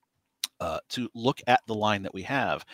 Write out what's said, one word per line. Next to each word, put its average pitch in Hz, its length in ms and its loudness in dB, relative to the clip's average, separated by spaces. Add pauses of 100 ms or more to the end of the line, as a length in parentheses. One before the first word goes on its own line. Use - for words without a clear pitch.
(580)
uh, 82 200 -4 (100)
to 120 260 -6
look 117 320 0
at 123 200 6
the 113 80 -2
line 104 280 2
that 95 120 -8
we 95 80 -8
have 95 500 0